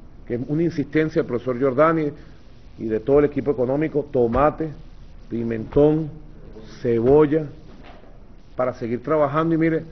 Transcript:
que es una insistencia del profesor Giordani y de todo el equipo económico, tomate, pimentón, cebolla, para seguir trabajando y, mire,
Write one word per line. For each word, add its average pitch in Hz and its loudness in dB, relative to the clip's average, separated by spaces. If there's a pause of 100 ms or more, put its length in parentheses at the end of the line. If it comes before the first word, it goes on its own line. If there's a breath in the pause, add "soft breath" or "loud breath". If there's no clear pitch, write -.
(260)
que 120 -4
es 120 -2
una 151 -2
insistencia 156 0
del 113 -4
profesor 120 -4
Giordani 147 2 (680 loud breath)
y 110 -8
de 110 -2
todo 139 4
el 147 6
equipo 143 -2
económico, 135 0
tomate, 135 2 (640)
pimentón, 143 2 (720)
cebolla, 139 4 (1080)
para 127 -2
seguir 117 -4
trabajando 156 2
y, 160 2
mire, 160 0